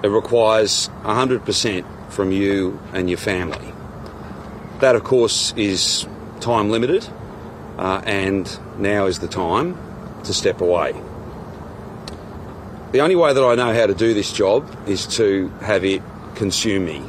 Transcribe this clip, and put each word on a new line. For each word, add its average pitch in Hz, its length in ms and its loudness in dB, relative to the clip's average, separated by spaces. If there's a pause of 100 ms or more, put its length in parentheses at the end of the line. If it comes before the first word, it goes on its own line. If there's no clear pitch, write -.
It 104 60 4
requires 110 760 4 (160)
a 107 120 0
hundred 127 300 2
percent 98 420 0 (220)
from 95 220 0
you 98 480 2 (140)
and 92 160 0
your 87 80 0
family. 90 560 -4 (1040)
That, 131 160 6
of 104 80 2
course, - 520 2
is 101 520 0 (320)
time 107 320 2
limited, 127 360 2 (720)
uh, 95 260 0
and 98 460 0 (300)
now 101 260 2
is 90 140 0
the 87 80 -6
time 98 500 0 (460)
to 101 100 -4
step - 260 0
away. 87 360 2 (2000)
The 131 100 4
only 175 140 6
way 160 160 6
that 135 120 6
I 120 100 6
know 117 220 2
how 113 100 6
to 98 80 4
do 110 220 4
this 101 180 -2
job 107 340 4 (200)
is 98 180 -2 (120)
to 98 320 4 (120)
have 98 240 2
it 95 160 2 (320)
consume 98 520 0
me 71 240 -6